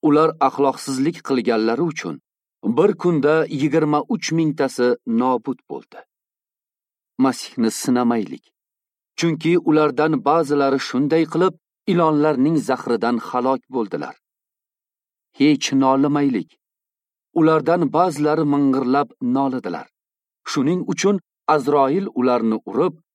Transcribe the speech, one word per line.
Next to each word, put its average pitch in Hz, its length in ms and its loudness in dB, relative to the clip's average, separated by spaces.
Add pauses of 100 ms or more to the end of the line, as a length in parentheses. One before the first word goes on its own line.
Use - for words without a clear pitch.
Ular 156 260 4 (100)
axloqsizlik 139 800 0
qilganlari 117 640 0
uchun 139 320 -6 (500)
bir 151 280 2
kunda 156 420 0 (140)
yigirma 151 540 0
uch 196 300 -6
mingtasi 147 560 0 (200)
nobud 127 540 -2
bo'ldi. - 360 -16 (1200)
Masihni 123 520 -2
sinamaylik. 120 760 -2 (720)
Chunki 165 400 0
ulardan 151 540 2 (120)
ba'zilari 143 540 2
shunday 151 460 0
qilib, 175 300 0 (340)
ilonlarning 156 680 2
zahridan 120 600 -2
halok 127 480 -2
bo'ldilar. 92 480 -8 (1200)
Hech 156 360 2
nolimaylik. 135 800 2 (840)
Ulardan 160 460 2 (100)
ba'zilari 156 520 2
ming'irlab 135 640 0 (160)
nolidilar. 123 640 -4 (600)
Shuning 147 380 0
uchun 196 320 0 (280)
Azroil 147 680 2
ularni 117 500 0
urib 151 340 -2 (200)